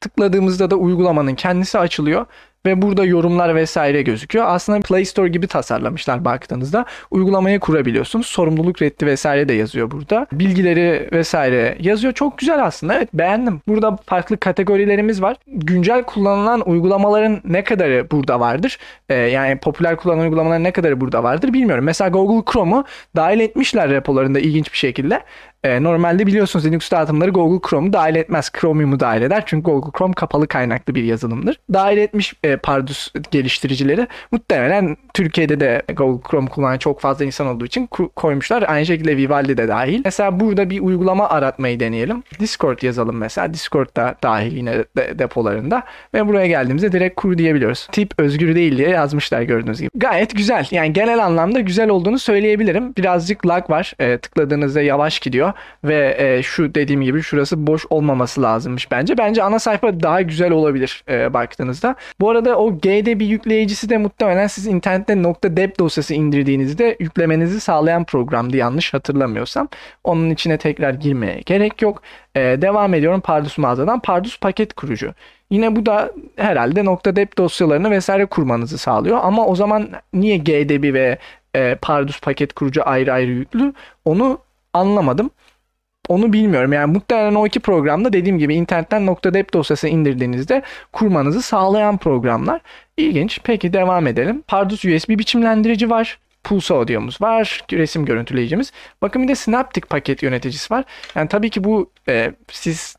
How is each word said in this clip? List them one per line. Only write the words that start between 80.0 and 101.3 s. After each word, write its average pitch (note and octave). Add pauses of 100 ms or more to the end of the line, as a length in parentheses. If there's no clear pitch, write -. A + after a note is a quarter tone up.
niye G3+
G D3
D C#3+
B C#3+
ve, B2+ (360)
e, B2+
Pardus C#3+
paket C#3
kurucu C#3
ayrı C3
ayrı B2+
yüklü? A3 (320)
Onu A#3+ (340)
anlamadım. F#3+ (800)
Onu G3+
bilmiyorum. F3+
Yani D3
muhtemelen G#3
o G#3+
iki G#3+
programda F3
dediğim F#3
gibi D3
internetten E3+
nokta F#3
deb G3
dosyası D#3
indirdiğinizde C#3 (300)
kurmanızı F3
sağlayan G#3
programlar. B2+ (360)
İlginç. A3+
Peki G3
devam F3+
edelim. D3+
Pardus G3
U E3+
S -
B A3
biçimlendirici A3+
var. A3+ (260)
Pulse F#3
Audio'muz A#2+
var. A3+
Resim D#3+
görüntüleyicimiz. B2+ (300)
Bakın B3+
bir C4
de C#4
Synaptic A#3+
paket C#3
yöneticisi C3
var. C4 (300)
Yani D#3
tabii G#3+